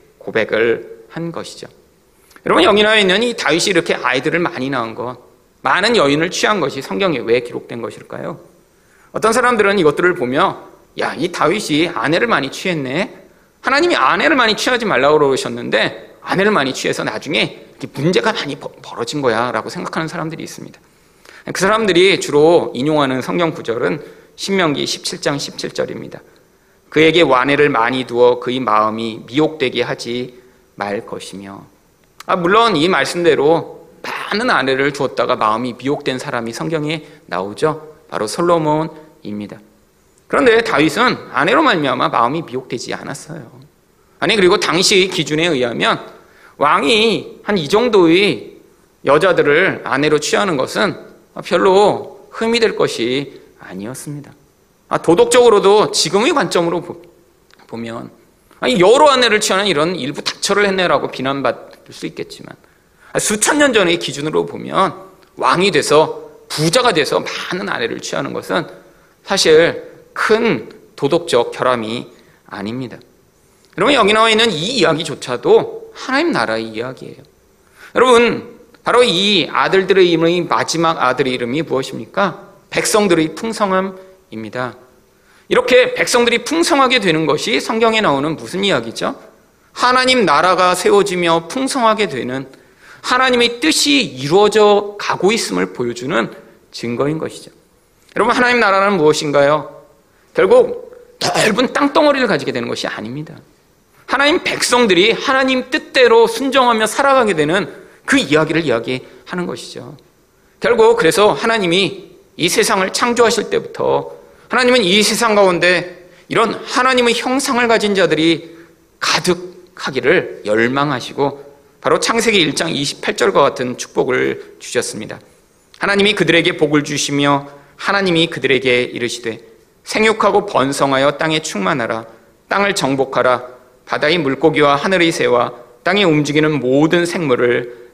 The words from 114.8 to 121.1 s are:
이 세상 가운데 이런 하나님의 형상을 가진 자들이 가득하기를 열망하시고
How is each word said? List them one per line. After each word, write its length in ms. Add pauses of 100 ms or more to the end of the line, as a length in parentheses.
이 180
세상 340
가운데 720 (200)
이런 260
하나님의 640
형상을 520
가진 280
자들이 600 (440)
가득하기를 1500
열망하시고 1080 (260)